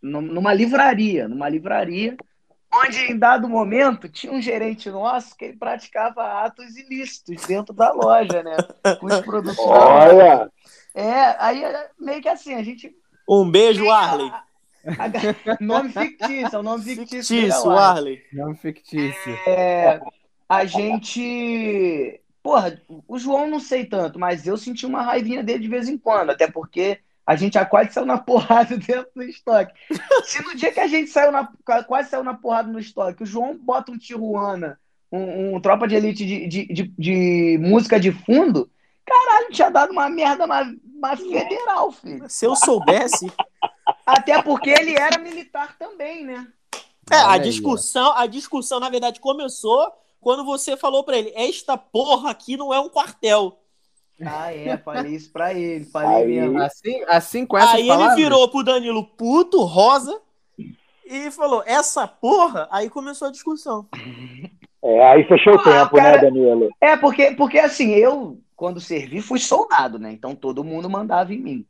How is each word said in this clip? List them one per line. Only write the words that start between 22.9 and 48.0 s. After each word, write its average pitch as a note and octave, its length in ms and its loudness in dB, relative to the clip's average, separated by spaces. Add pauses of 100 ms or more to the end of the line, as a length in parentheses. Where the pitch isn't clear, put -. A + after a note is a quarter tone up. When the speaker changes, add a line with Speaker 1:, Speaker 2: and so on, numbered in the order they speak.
Speaker 1:
o A#3+ 120 -10
João C#4 300 -2
não D4+ 100 -6
sei B3+ 260 -6
tanto, E3+ 340 -6
mas F3 280 -4
eu G3+ 100 -4
senti A#3+ 280 -12
uma C4 160 -6
raivinha A#3+ 420 -4
dele A#3 160 -4
de A3 80 -10
vez A#3 220 -6
em C#4+ 80 -8
quando, G3 340 -2
até D#3 160 0
porque F3 520 -6 (260)
a D#3 100 2
gente G3 180 -2
já G3 120 2
quase G#3 280 2
saiu B3+ 140 -4
na B3+ 100 -2
porrada A#3 600 2
<laughs> - 0 -
dentro B3+ 380 -6
do B3+ 60 -14
estoque. A3+ 500 -2 (520)
Se D4 200 -8
no E4+ 120 -12
dia C#4+ 160 -2
que - 80 -6
a - 80 0
gente D4+ 240 -4
saiu D4 200 4
na, C4+ 160 -4 (160)
qua-, A#3 200 -2
quase C4 260 -4
saiu C4 140 -6
na B3+ 100 -8
porrada A3+ 380 -4
no A3 80 -10
estoque, G3 420 -8
o A3 60 -10
João A#3 280 -6
bota C4 360 -6
um A#3+ 80 -14
Tijuana, G3+ 800 -8 (320)
um, F#3+ 440 -6
um F3+ 60 -8
Tropa G#3 260 2
de G#3 80 0
Elite G#3 300 -2
de, F#3 220 -6
de, F#3 260 -6
de, F#3 240 -6
de F3 640 0
música G#3+ 380 4
de F#3 120 2
fundo, A#3 560 2 (380)
caralho, A#4+ 460 2
tinha - 180 2
dado E4+ 220 2
uma C#4+ 180 -2
merda, D#4+ 360 -2
uma, C#4 160 -2 (340)
uma C#4 200 -6
federal, F#4 760 -4
filho. C#4 360 -18
Speaker 3:
Se - 180 -6
eu C4 100 0
soubesse. A3 760 0 (760)
Speaker 1:
Até C#4 360 2
porque C#4 300 -2
ele D#4 240 2
era D#4 240 0
militar E4 580 -14
também, D#4+ 480 -14
né? B3+ 220 -14 (640)
Speaker 3:
É, - 60 4
a - 100 8
Speaker 4:
Olha - 60 4
aí, F3+ 60 4
ó. C#3+ 40 -4
Speaker 3:
discussão, B3 720 -2